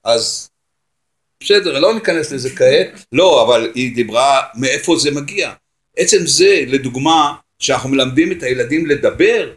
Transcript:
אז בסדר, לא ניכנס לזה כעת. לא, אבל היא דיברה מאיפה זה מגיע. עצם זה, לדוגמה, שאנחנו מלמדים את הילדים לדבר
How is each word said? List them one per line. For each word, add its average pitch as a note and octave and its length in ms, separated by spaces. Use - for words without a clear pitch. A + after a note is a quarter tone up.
אז A#2 440
בסדר, F3 380
לא G#3 140
ניכנס E3+ 380
לזה C3 240
כעת. C#3+ 560
לא, D3+ 340
אבל A#2 280
היא B2 200
דיברה A#2+ 480
מאיפה C#3 420
זה C#3 140
מגיע. C#3+ 420
עצם F3 300
זה, F3+ 400
לדוגמה, C3+ 680
שאנחנו C3 300
מלמדים C3+ 440
את E3+ 100
הילדים B2+ 440
לדבר D3+ 720